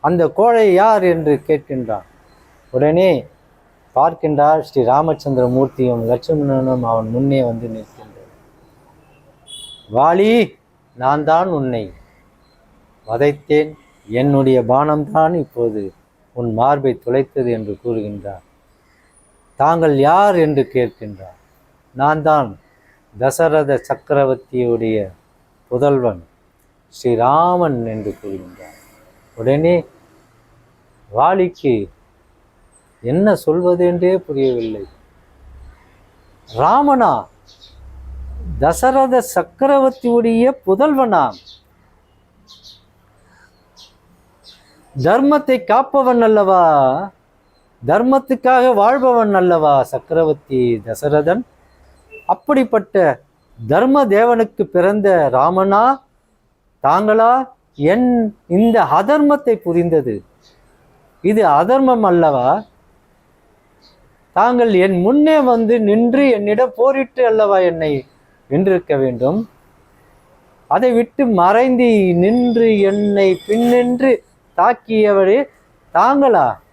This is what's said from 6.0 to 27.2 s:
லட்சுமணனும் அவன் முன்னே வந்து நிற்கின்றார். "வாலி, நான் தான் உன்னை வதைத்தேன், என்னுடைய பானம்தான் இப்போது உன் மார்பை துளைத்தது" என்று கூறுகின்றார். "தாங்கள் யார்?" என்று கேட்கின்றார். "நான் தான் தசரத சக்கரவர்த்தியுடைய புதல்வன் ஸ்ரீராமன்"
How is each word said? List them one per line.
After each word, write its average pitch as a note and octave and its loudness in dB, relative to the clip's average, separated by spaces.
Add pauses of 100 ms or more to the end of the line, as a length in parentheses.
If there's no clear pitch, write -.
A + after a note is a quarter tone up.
லட்சுமணனும் C3 -2
அவன் A2+ -4
முன்னே C3+ -2
வந்து A#2 -6
நிற்கின்றார். - -18 (1600)
"வாலி, F3 2 (640)
நான் C#3 -2
தான் E3+ 0
உன்னை B2+ -6 (1200)
வதைத்தேன், D3 -2 (360)
என்னுடைய C3 0
பானம்தான் D3+ 0
இப்போது A#2 -6 (520)
உன் A#2+ -6
மார்பை C3+ 0
துளைத்தது" C3 -4
என்று A2 -8
கூறுகின்றார். G#2 -10 (1160)
"தாங்கள் D#3 2
யார்?" F3+ 2
என்று D3+ 0
கேட்கின்றார். G#2 -8 (560)
"நான் D3+ -2
தான் D3 0 (680)
தசரத C#3+ -2
சக்கரவர்த்தியுடைய B2+ -2 (760)
புதல்வன் B2 -2 (680)
ஸ்ரீராமன்" D3 0 (100)